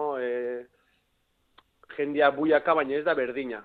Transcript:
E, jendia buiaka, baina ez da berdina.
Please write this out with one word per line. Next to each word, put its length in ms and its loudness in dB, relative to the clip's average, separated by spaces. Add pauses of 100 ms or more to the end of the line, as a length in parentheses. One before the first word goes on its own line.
(180)
E, 480 -4 (1300)
jendia 380 2
buiaka, 400 2
baina 240 0
ez 80 -4
da 100 2
berdina. 500 -4